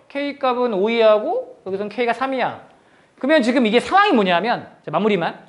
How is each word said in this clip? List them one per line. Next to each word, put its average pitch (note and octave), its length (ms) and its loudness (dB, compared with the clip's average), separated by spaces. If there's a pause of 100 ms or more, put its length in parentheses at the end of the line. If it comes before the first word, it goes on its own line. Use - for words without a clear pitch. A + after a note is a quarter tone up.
K값은 C4 640 -4
오 G3 160 0
이하고 A#3 760 0
여기선 G3 220 -8
K가 A#3 240 -2
삼 C4+ 220 -4
이하. G3 260 -4 (580)
그러면 D4 240 2
지금 A#3+ 240 2
이게 A3+ 140 2
상황이 G4 320 2
뭐냐면, F#3+ 580 0 (140)
자, D#3+ 60 -14
마무리만. F#3 480 -2 (100)